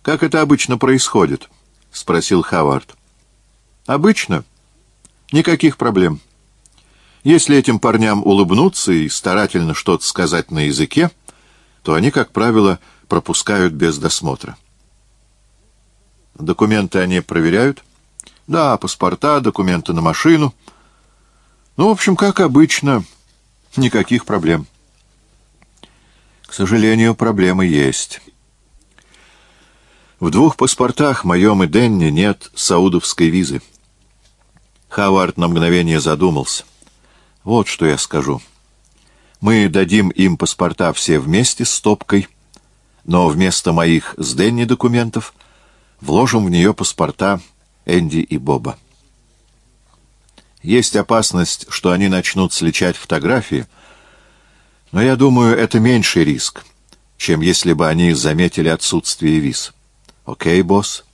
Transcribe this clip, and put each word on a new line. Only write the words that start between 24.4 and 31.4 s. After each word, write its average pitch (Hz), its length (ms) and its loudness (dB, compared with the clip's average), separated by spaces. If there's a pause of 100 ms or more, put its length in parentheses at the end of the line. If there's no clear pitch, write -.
"К - 80 -20
сожалению, 110 640 2
проблемы 95 500 0
есть. 71 560 -2 (2000)
В 87 120 -2
двух 135 260 2
паспортах, 131 680 -2
моём 92 400 2